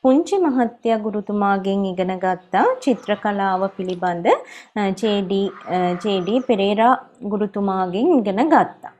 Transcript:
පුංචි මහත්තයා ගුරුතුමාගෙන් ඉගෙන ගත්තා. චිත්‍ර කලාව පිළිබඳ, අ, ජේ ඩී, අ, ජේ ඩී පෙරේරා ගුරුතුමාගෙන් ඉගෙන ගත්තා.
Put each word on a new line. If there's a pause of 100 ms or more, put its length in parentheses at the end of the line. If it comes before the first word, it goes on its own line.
පුංචි
මහත්තයා
ගුරුතුමාගෙන්
ඉගෙන
ගත්තා. (160)
චිත්‍ර
කලාව
පිළිබඳ, (500)
අ, (100)
ජේ
ඩී, (160)
අ, (180)
ජේ
ඩී
පෙරේරා (240)
ගුරුතුමාගෙන්
ඉගෙන
ගත්තා.